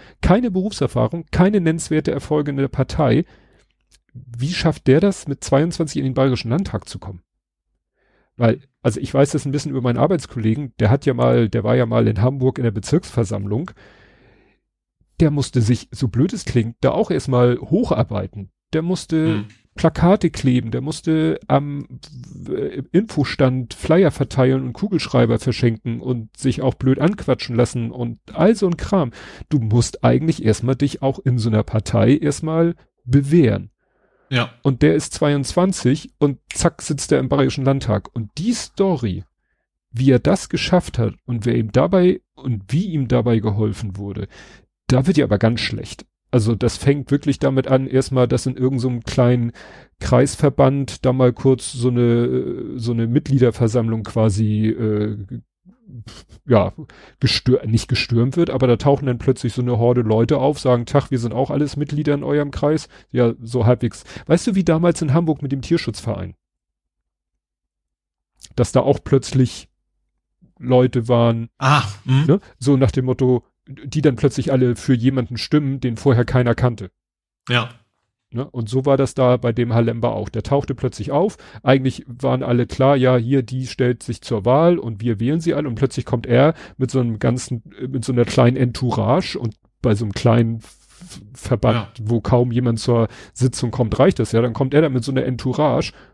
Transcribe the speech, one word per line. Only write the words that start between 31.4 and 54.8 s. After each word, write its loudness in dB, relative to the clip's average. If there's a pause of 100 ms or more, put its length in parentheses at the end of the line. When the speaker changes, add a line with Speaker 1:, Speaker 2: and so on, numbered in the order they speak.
Speaker 1:
einer 2
Partei 2
erstmal 0 (300)
bewähren. 2 (600)
Speaker 2:
Ja. -2 (100)
Speaker 1:
Und 2
der 6
ist -2
zweiundzwanzig 0
und 0 (140)
zack -2
sitzt -4
er 4
im -4
Bayerischen 0
Landtag. -2
Und -8
die -2
Story, -2 (640)
wie 2
er 6
das 0
geschafft 0
hat -2 (100)
und -4
wer 0
ihm -2
dabei 4 (140)
und -6
wie 0
ihm -4
dabei 2
geholfen -2
wurde, -10 (600)
da 4
wird 2
ja 4
aber 0
ganz 2
schlecht. -8 (260)
Also 2
das -2
fängt 0
wirklich 0
damit 0
an, 2
erstmal, 0
dass -2
in -4
irgend 0
so -2
einem -4
kleinen 2 (460)
Kreisverband 0
da 2
mal 4
kurz 0
so -2
eine, 0
so -4
eine 0
Mitgliederversammlung 0
quasi, 0
äh, -2 (1300)